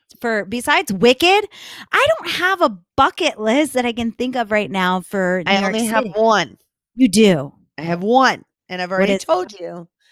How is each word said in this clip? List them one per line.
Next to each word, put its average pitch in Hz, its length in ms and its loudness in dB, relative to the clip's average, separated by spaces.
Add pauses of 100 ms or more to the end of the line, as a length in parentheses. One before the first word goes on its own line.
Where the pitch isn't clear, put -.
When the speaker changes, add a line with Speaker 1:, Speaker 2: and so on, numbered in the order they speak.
(200)
Speaker 1:
for, 220 240 -4
besides 240 480 -2
Wicked, 262 520 4 (480)
I 480 140 2 (120)
don't 339 140 -10
have 359 300 -2
a 220 160 0 (180)
bucket 294 420 0
list 247 360 0
that 247 120 0
I 240 60 -2
can 226 200 -4
think 247 220 -6
of 233 160 -4
right 214 200 0
now 185 320 0
for 185 440 -2
New 190 60 2
Speaker 2:
I 196 80 2
Speaker 1:
York 196 140 -2
Speaker 2:
only 226 120 -2
have 226 180 0
Speaker 1:
City. 202 140 -6
Speaker 2:
one. 214 400 2 (380)
Speaker 1:
You 247 120 4
do? 180 460 4 (240)
Speaker 2:
I 143 40 -12
have 170 200 -4
one, 233 420 2 (240)
and 180 140 -8
I've 180 80 -8
Speaker 1:
What 190 60 -4
Speaker 2:
already 196 160 2
Speaker 1:
is 190 120 -2
Speaker 2:
told 320 280 -4
you. 170 360 -14 (240)